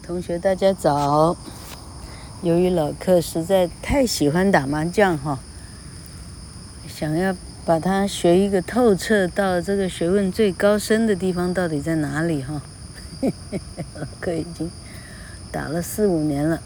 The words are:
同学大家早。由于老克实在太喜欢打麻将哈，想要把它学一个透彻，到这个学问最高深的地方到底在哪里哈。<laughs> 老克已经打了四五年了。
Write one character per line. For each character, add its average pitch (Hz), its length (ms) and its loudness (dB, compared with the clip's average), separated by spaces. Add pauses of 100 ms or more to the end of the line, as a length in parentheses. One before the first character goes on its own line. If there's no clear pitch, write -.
同 175 180 -6
学 170 160 -4
大 190 160 2
家 190 200 4
早。 151 640 4 (1040)
由 170 160 4
于 180 120 4
老 156 220 2
克 180 280 4
实 165 240 -4
在 180 260 2 (100)
太 277 240 2
喜 156 240 2
欢 180 220 4
打 156 160 4
麻 151 180 -2
将 175 320 4
哈， 139 220 -4 (1500)
想 156 280 -4
要 185 200 0 (280)
把 165 140 4
它 190 260 2
学 175 320 4
一 196 140 6
个 190 100 4
透 214 360 4
彻， 190 320 2
到 185 320 0
这 196 160 0
个 196 120 0
学 170 220 -2
问 196 220 2
最 214 180 2
高 202 260 4
深 220 300 2
的 208 80 4
地 185 180 0
方 180 220 0
到 180 140 0
底 151 120 0
在 165 160 0
哪 147 240 0
里 160 220 0
哈。 143 180 -6 (640)
<laughs> 262 80 2 (640)
老 185 100 -8 (160)
克 170 140 -2
已 160 100 -4 (140)
经 160 100 -4 (840)
打 143 160 -6
了 160 120 -2
四 208 280 0
五 160 160 2
年 147 200 0
了。 160 220 0